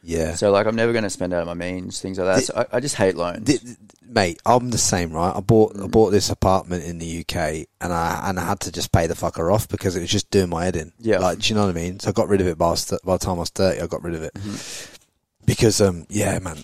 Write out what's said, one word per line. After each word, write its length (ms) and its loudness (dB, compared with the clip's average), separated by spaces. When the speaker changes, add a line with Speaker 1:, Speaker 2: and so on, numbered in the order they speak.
Speaker 1:
Yeah. 320 -2
Speaker 2:
So, 160 2
like, 160 6
I'm 100 2
never 160 2
gonna 200 0
spend 240 -4
out 60 0
of 60 -4
my 60 -6
means, 480 -8
things 160 -8
like 80 0
that. 140 4
Speaker 1:
Thi-, 60 0
Speaker 2:
So 260 -2
I, 60 0
I 20 -2
just 160 -4
hate 200 2
loans. 300 -4
Speaker 1:
thi-, 140 2
th-, 180 -18
mate, 400 0
I'm 280 4
the 80 0
same, 340 0
right? 220 0
I 40 -6
bought, 360 4
I 60 -10
Speaker 2:
Mm. 100 -8
Speaker 1:
bought 180 6
this 220 2
apartment 520 0
in 140 -8
the 80 -10
U 180 -8
K, 440 -4
and 140 -4
I, 340 -2
and 120 -2
I 80 -2
had 140 -2
to 100 -8
just 200 -8
pay 140 4
the 80 -2
fucker 400 0
off 140 2
because 280 -2
it 60 -4
was 80 -4
just 220 -2
doing 180 4
my 160 -2
head 100 0
in. 240 -6
Speaker 2:
Yeah. 200 2
Speaker 1:
Like, 180 0
do 120 -2
you 100 0
know 80 4
what 100 -2
I 20 -4
mean? 200 -6
So 100 -4
I 20 2
got 160 2
rid 140 4
of 60 2
it 100 -2
by, 120 2
I 20 2
was 140 -2
th-, 180 -4
by 140 2
the 60 -10
time 120 -2
I 60 -4
was 100 -6
thirty, 300 0
I 40 -4
got 180 -8
rid 120 -6
of 80 -8
it. 100 -8
Speaker 2:
Mm-hmm. 1120 -14
Speaker 1:
Because, 340 4
um, 300 2
yeah, 300 -2
man, 240 -8